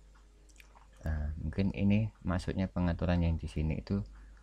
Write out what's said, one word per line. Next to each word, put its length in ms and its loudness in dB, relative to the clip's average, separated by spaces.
Nah, 400 -2
mungkin 320 0
ini 480 2
maksudnya 480 -2
pengaturan 560 2
yang 160 2
di 80 -8
sini 320 -2
itu 240 -2